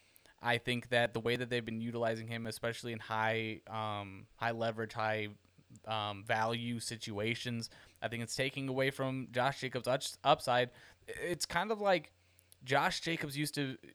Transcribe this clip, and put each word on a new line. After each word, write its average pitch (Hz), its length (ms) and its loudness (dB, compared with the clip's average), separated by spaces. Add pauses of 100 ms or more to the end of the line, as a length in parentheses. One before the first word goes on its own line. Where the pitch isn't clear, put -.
(440)
I 120 140 4
think 120 300 -2
that 120 260 6
the 117 60 -2
way 117 160 2
that 120 140 -4
they've 120 140 0
been 113 160 -4
utilizing 117 460 -2
him, 113 220 -4
especially 117 440 -4
in 113 60 -6
high, 110 640 0 (100)
um, 101 560 -4 (100)
high 117 140 0
leverage, 113 420 -2
high, 110 360 0 (580)
um, 104 400 -2
value 117 540 2
situations, 113 920 -4 (320)
I 113 60 -2
think 117 160 -4
it's 113 100 -6
taking 135 340 -2
away 135 220 2
from 131 400 -2
Josh 123 300 2
Jacobs' 127 260 -4
ups-, 131 380 0
upside. 127 460 6 (360)
It's 165 400 -4
kind 185 240 0
of 214 100 -2
like 190 320 4 (520)
Josh 139 360 4
Jacobs 156 380 -2
used 147 160 0
to, 139 220 -2 (180)